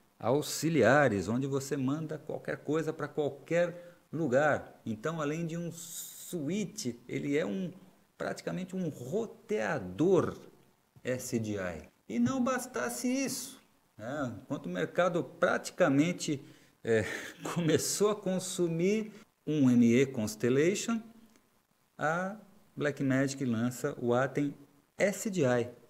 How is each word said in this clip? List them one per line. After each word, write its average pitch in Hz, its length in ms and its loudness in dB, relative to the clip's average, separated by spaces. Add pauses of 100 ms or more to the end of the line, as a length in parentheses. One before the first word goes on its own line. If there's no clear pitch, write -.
(200)
auxiliares, 127 1080 4
onde 123 200 -2
você 135 280 -4
manda 147 440 -4
qualquer - 380 -8
coisa 151 360 -2
pra 147 140 -6
qualquer 165 920 -2 (160)
lugar. 135 720 2
Então, 156 360 -4
além 156 260 -2
de 160 100 -6
um 170 140 -6
switch, - 1200 -6 (140)
ele 143 280 -2
é 160 100 2
um, 190 260 -4 (440)
praticamente 185 600 -6
um 185 140 -2
roteador 160 1500 0 (640)
S 123 360 -2
D 107 140 -2
I. 90 360 -6 (180)
E 233 120 -4
não 254 240 2
bastasse 240 640 -2
isso, 262 520 -4 (380)
né? 123 440 -6
Enquanto 143 240 -8
o 180 40 -6
mercado 175 540 0
praticamente, 160 1200 2 (400)
é, 110 220 4 (220)
<laughs> - 280 -8
começou 170 540 2
a 208 60 2
consumir 185 1000 0 (340)
um 151 240 4
M 117 220 8
E 135 120 6
Constellation, 135 960 0 (960)
a 180 380 -2 (400)
Blackmagic 139 720 0
lança 123 560 -2
o 120 120 2
Atem 135 400 0 (440)
S 202 320 0
D 185 140 0
I 123 260 2 (200)